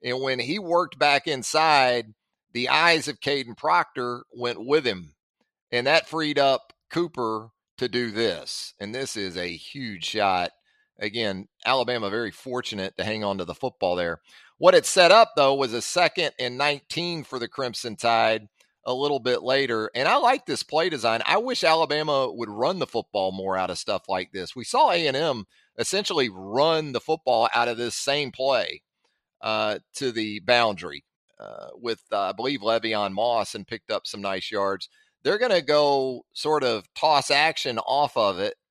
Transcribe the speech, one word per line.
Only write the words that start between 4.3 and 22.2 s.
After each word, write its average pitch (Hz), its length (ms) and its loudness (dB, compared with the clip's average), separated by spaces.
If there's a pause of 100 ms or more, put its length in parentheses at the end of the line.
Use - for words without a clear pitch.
went 117 320 -4
with 143 200 2
him. 90 300 -4 (560)
And 123 160 0
that 156 220 4
freed 151 300 -2
up 135 340 2 (180)
Cooper 113 600 -4 (280)
to 123 100 -2
do 117 220 -4
this. 98 680 -4
And 104 160 -10
this 131 220 -6
is 95 200 -6
a 90 100 -4
huge 95 580 -10
shot. 95 460 0 (480)
Again, 104 500 -4 (160)
Alabama 120 460 0
very 110 200 -4
fortunate 113 680 -8
to 92 60 -2
hang 107 200 -4
on 98 140 -2
to 90 60 -4
the 85 100 -8
football 92 420 -2
there. 85 240 -4 (380)
What 180 160 6
it 156 120 6
set 175 240 6
up, 220 240 8
though, 139 200 4
was 135 180 0
a 117 80 -2
second 165 580 0
and 123 200 -4
nineteen 151 640 -4
for 131 140 -8
the 117 100 -6
Crimson 120 480 -8
Tide 113 520 2 (360)
a 127 80 -2
little 139 260 0
bit 120 240 0
later. 120 520 0
And 135 140 0
I 233 80 4
like 277 280 2
this 135 180 -4
play 160 260 0
design. 113 360 0
I 175 140 2
wish 240 260 -4
Alabama 151 640 2